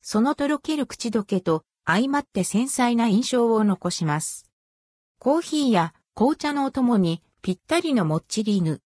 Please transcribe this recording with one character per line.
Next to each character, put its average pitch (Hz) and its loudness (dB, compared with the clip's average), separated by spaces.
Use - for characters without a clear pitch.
そ - -2
の 269 2
と 285 -2
ろ 294 0
け 311 -4
る 285 -4
口 - -8
ど 214 0
け 185 -2
と 160 -2
相 214 0
ま 285 0
っ 285 -6
て - -4
繊 240 -2
細 240 0
な 233 2
印 226 2
象 233 2
を 220 2
残 185 0
し - -4
ま 151 0
す。 - -10
コ 285 2
ー 339 0
ヒ 311 -4
ー - 2
や 170 2
紅 262 2
茶 294 -4
の 277 0
お 269 -4
供 240 2
に 170 0
ぴ 190 -4
っ 180 -4
た 330 2
り 330 -2
の 220 2
も 156 0
っ - -4
ち 220 -4
り 208 0
犬。 160 -2